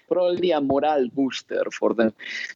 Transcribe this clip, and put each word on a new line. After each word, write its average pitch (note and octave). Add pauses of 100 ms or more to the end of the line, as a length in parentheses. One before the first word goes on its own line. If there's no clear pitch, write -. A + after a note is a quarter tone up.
(120)
Probably F3+
a D3+
morale C#3
booster A#2
for G#2+
them. A2+ (420)